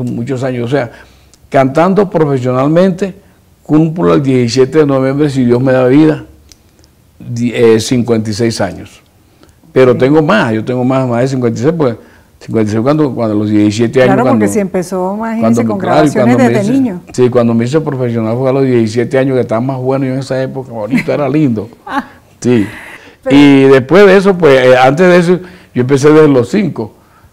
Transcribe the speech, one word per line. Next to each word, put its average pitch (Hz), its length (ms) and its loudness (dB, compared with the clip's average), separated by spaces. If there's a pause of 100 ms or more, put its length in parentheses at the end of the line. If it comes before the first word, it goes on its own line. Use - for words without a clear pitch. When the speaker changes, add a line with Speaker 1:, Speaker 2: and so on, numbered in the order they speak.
Speaker 1:
muchos 120 400 -6
años. 127 220 -6
O 117 40 -6
sea, 131 220 -4 (580)
cantando 170 600 0
profesionalmente, 156 1080 0 (460)
cumplo 165 540 0
el 151 80 0
diecisiete 131 560 0
de 151 60 4
noviembre, 139 440 0
si 131 160 -2
Dios 120 160 2
me 131 100 0
da 131 160 2
vida, 147 380 2 (920)
di-, 120 340 -6
eh, 113 260 4
cincuenta 113 520 -2
y - 20 -4
seis 113 260 -4
años. 90 420 -10 (720)
Pero 127 220 4
Speaker 2:
Sí. 113 60 -4
Speaker 1:
tengo 143 240 2
más, 160 300 0
yo 110 120 -4
tengo 123 180 -4
más, 131 240 -2
más 120 140 -2
de 131 60 0
cincuenta 123 320 -4
y - 40 -6
seis, 156 140 0
pues, 127 180 -2 (440)
cincuenta 110 300 -4
y - 40 -4
seis 110 100 -2
cuando, 147 320 0
cuando 110 200 -2
a - 20 0
los 104 120 -2
diecisiete 107 520 2
años, 127 140 4
Speaker 2:
Claro, - 80 0
porque - 160 0
Speaker 1:
cuando, 202 140 -2
Speaker 2:
si 214 60 -2
empezó, 185 560 -6
imagínese, 226 260 -8
Speaker 1:
cuando, 226 300 0
Speaker 2:
con 208 80 -4
Speaker 1:
claro, - 160 -2
y - 140 0
Speaker 2:
grabaciones - 260 0
Speaker 1:
cuando 262 80 2
me 233 60 2 (100)
Speaker 2:
desde - 40 -2 (100)
Speaker 1:
hice, 269 80 0
Speaker 2:
niño. 190 200 -4 (120)
Speaker 1:
sí, 127 160 2
cuando 117 240 0
me 113 120 0
hice 143 140 -2
profesional 120 580 -4
fue 131 120 -2
a 127 40 0
los 139 120 0
diecisiete 120 520 0
años, 135 180 0
que 123 60 0
estaba 117 200 -2
más 131 160 -6
bueno 135 280 -4
yo 127 100 -4
en 135 40 -6
esa 131 240 -6
época, 131 300 -10
bonito, 117 400 -4
era 139 160 -4
lindo. 127 480 -2
Speaker 2:
<laughs> - 100 -20
Ah. 277 180 -8 (360)
Speaker 1:
Sí. 113 260 0 (560)
Speaker 2:
Pero 135 140 2
Speaker 1:
Y 143 320 6
después 135 360 4
de 190 120 6
eso, 190 200 2
pues, 139 300 4
eh, 127 100 6
antes 143 300 4
de 175 100 4
eso, 175 220 2 (340)
yo 123 100 -2
empecé 139 260 2
desde 156 180 6
los 127 220 2
cinco. 143 420 -4 (400)